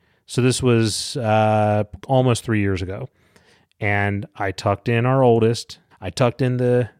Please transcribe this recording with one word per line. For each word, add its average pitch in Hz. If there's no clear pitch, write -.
So -
this 123
was, 113
uh, 107
almost 127
three 110
years 98
ago. 95
And 101
I 98
tucked -
in 117
our 131
oldest. 117
I 95
tucked 120
in 127
the, 123